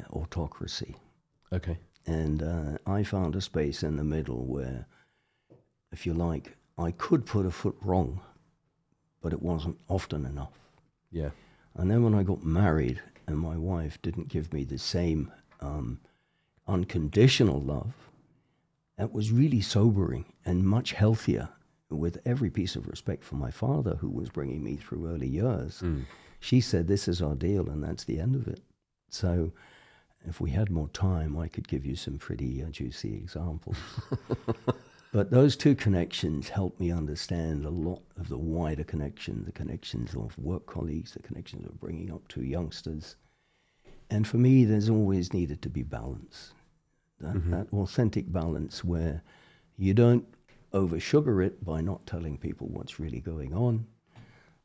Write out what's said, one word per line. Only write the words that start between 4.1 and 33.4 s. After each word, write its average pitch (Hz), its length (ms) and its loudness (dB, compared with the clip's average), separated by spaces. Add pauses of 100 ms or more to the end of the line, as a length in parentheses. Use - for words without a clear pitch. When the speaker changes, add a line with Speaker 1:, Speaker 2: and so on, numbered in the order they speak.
Speaker 1:
where, 64 400 -6 (1040)
if - 140 -12
you 85 80 0
like, 82 420 -2 (220)
I 85 140 -2
could - 340 2
put 101 200 2
a 90 60 0
foot - 300 -4
wrong, 92 400 2 (1000)
but 80 140 -2
it - 80 -4
wasn't 80 380 -2 (100)
often 82 360 -2
enough. 67 320 -10 (540)
Speaker 2:
Yeah. 78 200 -4 (420)
Speaker 1:
And 92 180 0
then 117 120 6
when 110 120 6
I 98 80 4
got 92 200 0
married 80 580 4 (260)
and 76 100 -2
my 80 200 -2
wife 82 440 -4
didn't 82 280 -6
give 82 240 -4
me 71 100 -4
the 67 140 -6
same, 80 520 0 (300)
um, 71 400 -6 (680)
unconditional 92 960 4
love, 71 320 -4 (1040)
that 104 140 -2
was 107 200 0
really 123 300 6
sobering 101 640 4 (200)
and 90 200 4
much 110 280 4
healthier, - 560 2 (400)
with 80 360 -2
every 123 240 2
piece 90 260 -2
of 55 140 -6
respect - 340 -6
for - 120 -10
my 67 140 -2
father, 127 460 0
who - 140 -4
was - 200 -6
bringing 69 320 -6
me 58 140 -4
through 80 320 -8
early 78 200 -4
years. 82 520 -2
Speaker 2:
Mm. 80 240 -2 (380)
Speaker 1:
She - 180 4
said, 92 280 2
"This 101 200 2
is 85 140 0
our 76 140 2
deal 87 340 0
and 76 120 -6
that's 76 220 -6
the - 160 -4
end 117 160 0
of 123 100 -4
it." - 140 -8 (500)
So 87 440 0 (720)
if 85 160 -8
we 76 100 0
had 95 180 2
more 78 200 0
time, 80 480 0
I 82 100 -4
could - 180 -8
give 67 200 -4
you 69 100 -4
some 76 220 -8
pretty, 67 440 -6
uh, 80 100 -6
juicy 58 440 -8
examples. 82 640 -6